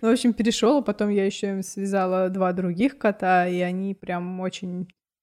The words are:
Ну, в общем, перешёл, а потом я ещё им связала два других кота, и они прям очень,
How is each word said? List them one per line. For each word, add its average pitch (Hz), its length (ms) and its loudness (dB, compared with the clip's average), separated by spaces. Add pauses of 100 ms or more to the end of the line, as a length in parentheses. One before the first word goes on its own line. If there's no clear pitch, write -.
Ну, 220 80 4
в - 20 6
общем, 240 220 2
перешёл, 233 440 2
а 262 40 0
потом 208 260 -2
я 202 160 2
ещё 196 240 -2
им 196 140 -4
связала 190 640 0
два 185 240 0
других 185 460 0
кота, 185 500 2
и 180 120 -2
они 185 340 -4
прям 180 460 -8
очень, 185 460 -6 (360)